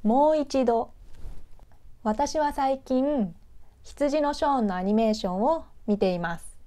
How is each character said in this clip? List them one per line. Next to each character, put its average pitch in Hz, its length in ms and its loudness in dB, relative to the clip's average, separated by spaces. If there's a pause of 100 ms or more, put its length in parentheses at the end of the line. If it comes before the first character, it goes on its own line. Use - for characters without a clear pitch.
も 269 280 6
う 311 60 4
一 277 280 0
度。 233 260 2 (1120)
私 285 380 0
は 294 120 0
最 269 280 0
近、 262 520 0 (520)
羊 294 360 0
の 294 140 0
シ 311 100 -2
ョ 277 140 2
ー - 40 2
ン 214 40 2
の 190 80 -2
ア 180 80 -4
ニ 196 120 0
メ 220 160 4
ー 214 40 2
シ 214 140 -4
ョ 180 60 -2
ン 190 80 -2
を 320 220 2 (220)
見 208 100 2
て 196 140 2
い 180 80 -2
ま 170 220 -6
す。 - 260 -16